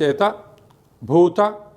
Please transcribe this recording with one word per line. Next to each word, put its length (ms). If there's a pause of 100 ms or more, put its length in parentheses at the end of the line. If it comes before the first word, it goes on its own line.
చేత 320 (680)
భూత 500 (220)